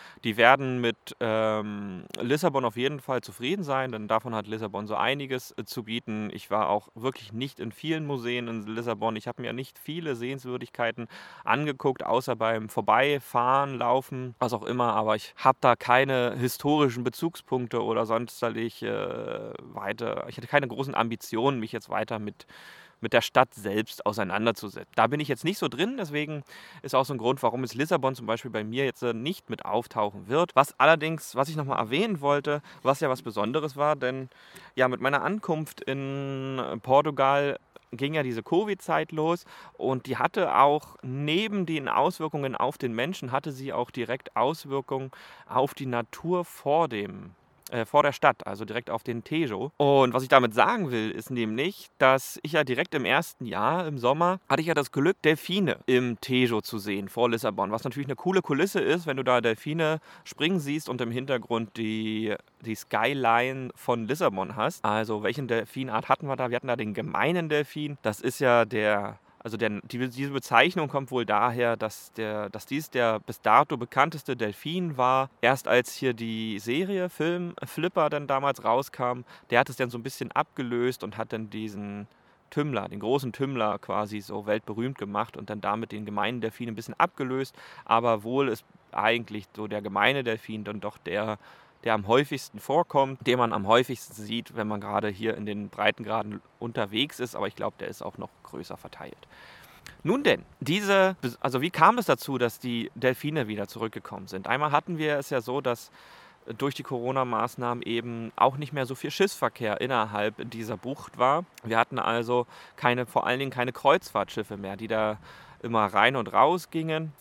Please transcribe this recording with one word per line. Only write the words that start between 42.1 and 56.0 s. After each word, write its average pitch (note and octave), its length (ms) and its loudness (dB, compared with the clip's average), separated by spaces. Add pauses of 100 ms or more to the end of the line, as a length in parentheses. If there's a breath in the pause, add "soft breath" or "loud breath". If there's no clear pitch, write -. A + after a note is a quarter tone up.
auf C3 220 -2
den B2 160 -2
Menschen, C3 380 -4
hatte C#3+ 200 -2
sie C3+ 220 -8
auch A#2+ 180 -4
direkt A#2+ 440 -6
Auswirkungen C3+ 760 -2 (360 loud breath)
auf C3 260 0
die C#3 120 -10
Natur D3 600 -2
vor D#3 420 0
dem, G2 440 -8 (420)
äh, A2+ 120 -2
vor D3 180 4
der C#3+ 80 2
Stadt, - 340 2
also G2 200 -6
direkt A2 240 -6
auf G#2+ 140 -4
den A#2 200 -6
Tejo. C#3 540 -4
Und C#3 360 8
was C3 100 2
ich B2+ 60 -6
damit B2 240 8
sagen F3 380 4
will, A2 200 0
ist G#2+ 200 -8
nämlich, B2 640 -2
dass C3 460 4
ich D3+ 100 -6
ja D#3 100 4
direkt C3 300 -2
im C#3+ 100 0
ersten C3 420 0
Jahr, A#2+ 420 0
im D3 100 -6
Sommer, D#3+ 500 2
hatte C#3+ 140 2
ich D#3+ 60 -4
ja E3+ 60 2
das D3 180 0
Glück, D3 320 2
Delfine D#3+ 640 2
im B2 360 4